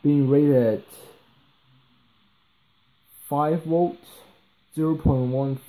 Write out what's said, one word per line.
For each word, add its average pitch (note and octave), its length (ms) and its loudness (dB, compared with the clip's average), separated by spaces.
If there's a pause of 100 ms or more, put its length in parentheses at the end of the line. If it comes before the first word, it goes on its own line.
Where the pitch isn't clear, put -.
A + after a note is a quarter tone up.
being C#3+ 260 2
rated C3+ 520 2
at - 40 -20 (2500)
five D#3 360 -2
volts, E3+ 420 -2 (680)
zero D#3 220 -2
point B2+ 340 -2
one C3+ 380 -4